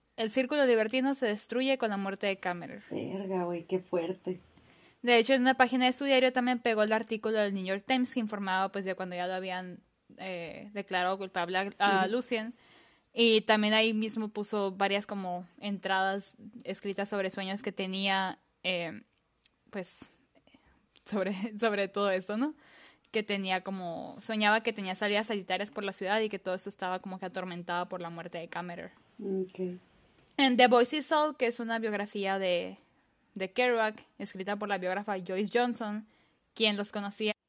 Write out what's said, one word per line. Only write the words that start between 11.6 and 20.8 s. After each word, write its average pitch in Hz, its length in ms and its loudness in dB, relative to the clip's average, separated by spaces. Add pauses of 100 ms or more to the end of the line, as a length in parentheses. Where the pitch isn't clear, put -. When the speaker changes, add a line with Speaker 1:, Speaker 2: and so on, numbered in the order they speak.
Speaker 1:
a 196 240 4
Speaker 2:
Ujú. 185 80 0
Speaker 1:
Lucien. 240 420 -2 (600)
Y 226 280 6
también 214 320 4
ahí 220 200 4
mismo 214 340 -2
puso 208 460 -2
varias 196 340 2
como 180 400 -6 (140)
entradas 190 720 0 (320)
escritas 196 420 -4
sobre 196 220 -2
sueños 196 320 -6
que 202 100 -4
tenía, 190 680 0 (240)
eh, 175 380 -4 (680)
pues, - 400 -10 (960)